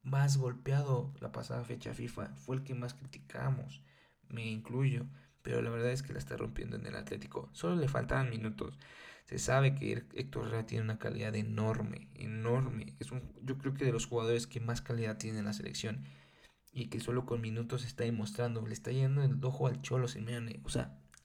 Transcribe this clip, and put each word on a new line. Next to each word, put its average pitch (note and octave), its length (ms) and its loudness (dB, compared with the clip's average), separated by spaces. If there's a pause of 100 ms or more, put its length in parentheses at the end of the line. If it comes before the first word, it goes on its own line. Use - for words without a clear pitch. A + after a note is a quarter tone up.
más C#3 340 6
golpeado C3+ 840 2
la - 140 -8
pasada A#2+ 320 -4
fecha - 280 -6
fifa, - 420 -6
fue - 200 -4
el C3+ 80 -2
que C3 120 -4
más A#2+ 180 -4
criticamos, - 880 -4 (460)
me A2+ 160 -4
incluyo, A#2+ 600 2 (360)
pero A#2+ 200 0
la A#2 80 0
verdad A#2 220 2
es C3 100 0
que C#3 120 -8
la - 60 -4
está - 180 -6
rompiendo - 400 -4
en - 80 -6
el - 100 -6
Atlético. - 560 -6
Solo F3 240 0
le C#3+ 140 4
faltaban C3 400 2
minutos. A2 500 -4 (460)
Se - 120 -6
sabe C3+ 380 6
que B2 160 0
Her-, A#2 220 -2
Héctor A#2 340 -4
Herrera A2+ 180 0
tiene A2+ 200 -2
una A2 140 -2
calidad G#2+ 360 -2
enorme, G#2+ 800 0
enorme. A2+ 840 0
Es - 120 -6
un, B2+ 100 -4 (200)
yo C3+ 160 -2
creo C#3 160 0
que C#3 120 0
de B2 60 6
los A2+ 140 0
jugadores A#2 420 2
que A2+ 140 -6
más A#2 200 0
calidad A2+ 360 0
tiene A2 220 -2
en G#2 60 -2
la G#2 80 0
selección, - 500 -4 (720)
y B2+ 120 -2
que - 120 -4
solo B2 280 0
con A#2+ 120 0
minutos A#2 460 -2
está - 180 -4
demostrando, A2+ 600 0
le A2 80 -4
está - 180 -4
llenando C3+ 320 6
el C3+ 220 6
ojo C3 220 2
al A#2+ 160 2
Cholo B2+ 240 2
Simeone. A2+ 560 -4
O - 60 -4
sea, - 300 -2 (260)